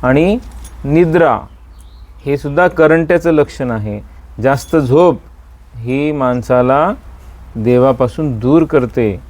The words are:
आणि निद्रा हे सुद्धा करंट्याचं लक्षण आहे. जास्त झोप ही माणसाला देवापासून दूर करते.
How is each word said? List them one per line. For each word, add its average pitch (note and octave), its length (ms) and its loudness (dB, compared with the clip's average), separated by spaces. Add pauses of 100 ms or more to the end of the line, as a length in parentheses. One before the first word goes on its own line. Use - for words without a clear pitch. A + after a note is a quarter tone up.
आणि D#3+ 360 2 (460)
निद्रा D#3 560 2 (840)
हे C#3+ 100 -2
सुद्धा D3+ 320 0
करंट्याचं E3 640 2
लक्षण D3 400 -2
आहे. G#2 300 -6 (420)
जास्त C3+ 340 -2
झोप D3 420 2 (560)
ही C3 380 -4
माणसाला C3 800 0 (640)
देवापासून B2 840 0
दूर C#3+ 260 2
करते. A#2+ 640 -2